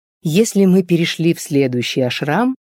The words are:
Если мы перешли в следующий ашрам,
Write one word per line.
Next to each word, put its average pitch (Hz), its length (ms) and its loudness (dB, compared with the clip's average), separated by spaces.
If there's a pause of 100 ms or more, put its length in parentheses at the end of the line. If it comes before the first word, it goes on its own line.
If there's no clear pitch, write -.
(200)
Если 196 460 2
мы 185 160 4
перешли 170 500 0
в 165 80 -4
следующий 131 600 -2
ашрам, 151 520 -2 (140)